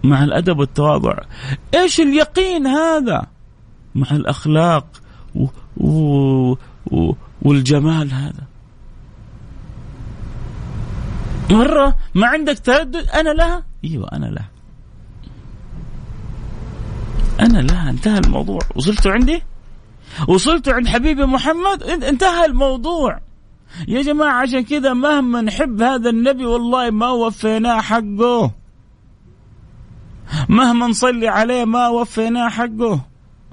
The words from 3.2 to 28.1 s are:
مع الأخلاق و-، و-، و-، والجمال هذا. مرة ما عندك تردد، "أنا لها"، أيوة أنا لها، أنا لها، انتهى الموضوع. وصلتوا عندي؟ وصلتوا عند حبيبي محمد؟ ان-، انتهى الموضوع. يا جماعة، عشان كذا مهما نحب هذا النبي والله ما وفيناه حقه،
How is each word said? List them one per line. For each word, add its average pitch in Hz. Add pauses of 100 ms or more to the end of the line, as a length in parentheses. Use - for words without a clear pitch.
مع 139
الأخلاق 151 (480)
و-، 135 (300)
و-، 139 (340)
و-، 82 (280)
والجمال 143
هذا. 139 (3000)
مرة 277 (200)
ما 294
عندك 302
تردد، 269
"أنا 320
لها"، 339 (200)
أيوة 151
أنا -
لها، 58 (3000)
أنا 226
لها، 156
انتهى 202
الموضوع. 180 (160)
وصلتوا 196
عندي؟ 254 (840)
وصلتوا 262
عند 240
حبيبي 277
محمد؟ 320
ان-، 320
انتهى 339
الموضوع. 269 (680)
يا 247
جماعة، 294
عشان 254
كذا 262
مهما 254
نحب 220
هذا 240
النبي 254
والله 240
ما 220
وفيناه 226
حقه، 214 (2000)